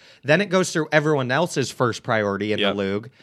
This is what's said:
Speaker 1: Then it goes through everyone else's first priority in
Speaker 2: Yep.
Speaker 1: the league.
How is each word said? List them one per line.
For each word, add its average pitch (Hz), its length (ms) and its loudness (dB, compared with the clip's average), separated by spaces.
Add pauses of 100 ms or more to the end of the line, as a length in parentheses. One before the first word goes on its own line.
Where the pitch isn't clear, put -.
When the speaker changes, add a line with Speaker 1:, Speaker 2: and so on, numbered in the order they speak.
(240)
Speaker 1:
Then 147 160 2
it 202 80 0
goes 185 240 0
through 156 220 -2
everyone 147 360 2
else's 143 400 -2
first 117 340 -2
priority 104 500 0
in 101 60 -2
Speaker 2:
Yep. 101 140 2
Speaker 1:
the 101 80 -2
league. 104 280 -4 (140)